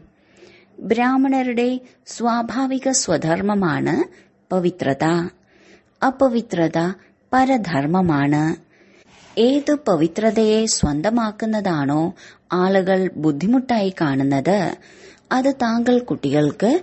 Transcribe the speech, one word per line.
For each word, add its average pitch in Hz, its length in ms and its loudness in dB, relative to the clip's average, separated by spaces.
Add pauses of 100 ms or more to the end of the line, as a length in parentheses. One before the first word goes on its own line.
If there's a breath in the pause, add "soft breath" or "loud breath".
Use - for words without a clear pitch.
(800 soft breath)
ബ്രാഹ്മണരുടെ 254 1000 0 (260 loud breath)
സ്വാഭാവിക 240 840 -2
സ്വധർമ്മമാണ് 170 1040 0 (560 soft breath)
പവിത്രത. 175 540 0 (1000 soft breath)
അപവിത്രത 226 760 0 (540 soft breath)
പരധർമ്മമാണ്. 170 1120 2 (920 soft breath)
ഏത് 277 360 2
പവിത്രതയെ 220 920 0
സ്വന്തമാക്കുന്നതാണോ 196 1400 -2 (500 loud breath)
ആളുകൾ 185 640 2
ബുദ്ധിമുട്ടായി 196 760 0
കാണുന്നത്, 139 680 0 (720 loud breath)
അത് 262 220 2
താങ്കൾ 240 440 2
കുട്ടികൾക്ക് 151 720 0 (120)